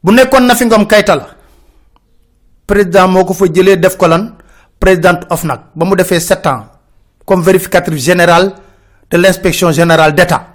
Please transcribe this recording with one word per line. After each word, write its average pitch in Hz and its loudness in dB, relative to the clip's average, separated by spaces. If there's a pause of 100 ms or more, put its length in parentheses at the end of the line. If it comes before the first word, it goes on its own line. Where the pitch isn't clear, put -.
Bu 180 0
nekkoon 254 4
Nafi 247 0
Ngom 214 2
Keïta 202 2
la, 135 -10 (1400)
président 190 2
moo 185 2
ko 185 -6
fa 196 -2
jëlee 185 2
def 180 -2
ko 180 0
lan, 185 -2 (440)
présidente 180 0
ofnac, 160 -6 (140)
ba 165 -4
mu 196 -2
defee 180 -2
sept 175 -4
ans 120 -6 (600)
comme 185 0
vérificatrice 175 -2
générale 180 0 (560)
de 170 0
l'inspection 180 0
générale 160 0
d'État. 170 0